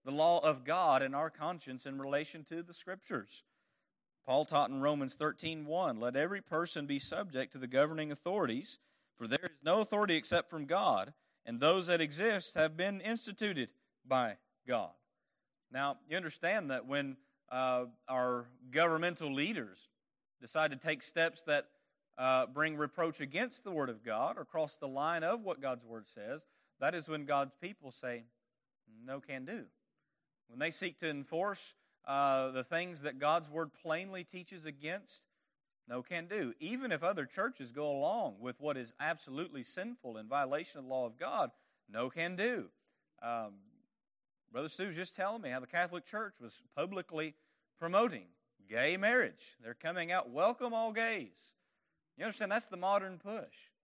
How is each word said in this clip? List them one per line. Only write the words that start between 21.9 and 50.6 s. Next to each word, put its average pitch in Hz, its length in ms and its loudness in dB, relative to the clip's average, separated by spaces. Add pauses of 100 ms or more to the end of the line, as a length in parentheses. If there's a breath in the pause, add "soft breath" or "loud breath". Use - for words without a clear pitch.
uh, 131 300 4
bring 151 280 0
reproach 156 460 0
against 165 420 -4
the 202 80 -8
Word 143 180 0
of 110 140 -8
God 117 360 0
or 151 60 -8
cross 156 320 -2
the 143 100 -6
line 156 360 0
of 214 200 2
what 170 180 -4
God's 127 240 -2
Word 113 240 -12
says, 120 380 -10 (320)
that 156 160 2
is 156 120 -6
when 151 180 -4
God's 139 360 2
people 175 300 -12
say, 120 320 -8 (800)
"No 135 160 -8
can 135 240 -10
do." 175 220 -10 (800)
When 117 120 -14
they 160 120 0
seek 175 280 -6
to 170 80 -4
enforce, 160 680 -4 (280)
uh, 135 480 2
the 131 140 -4
things 170 380 -4
that 135 160 -6
God's 151 300 2
Word 156 240 -4
plainly 180 520 -4
teaches 180 400 -14
against, 156 580 -8 (640)
no 123 160 -4
can 170 240 -6
do. 190 320 -2
Even 240 320 -4
if 156 120 0
other 170 220 0
churches 165 460 -4
go 147 180 -2
along 143 520 0
with 123 180 -6
what 143 160 -2
is 120 240 -8
absolutely 147 640 -4
sinful 180 540 -10
in 107 100 -10
violation 143 520 -2
of 135 40 -12
the 131 80 -10
law 131 140 0
of 117 120 -6
God, 156 340 -2 (360)
no 117 220 -4
can 170 260 -4
do. 196 340 0 (520)
Um, 117 320 -4 (1000)
Brother 135 160 -4
Stu 180 200 -6
was 165 100 -8
just 180 180 -8
telling 208 260 -2
me 143 100 -6
how 127 100 -4
the 123 60 -10
Catholic 175 380 -2
Church 208 360 -8
was 117 200 -14 (140)
publicly 160 600 -4 (440)
promoting 170 480 2 (400)
gay 131 300 4
marriage. 202 640 2
They're 117 120 -10
coming 170 380 -4
out, 180 180 2
"Welcome 233 440 2